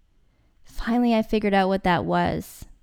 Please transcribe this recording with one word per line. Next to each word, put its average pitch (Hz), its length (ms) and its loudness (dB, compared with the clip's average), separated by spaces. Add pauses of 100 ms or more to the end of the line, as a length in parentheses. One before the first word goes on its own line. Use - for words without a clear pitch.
(640)
Finally, 233 500 0
I 220 60 2
figured 208 320 -2
out 190 160 4
what 190 160 -2
that 175 180 2
was, 175 600 -2 (180)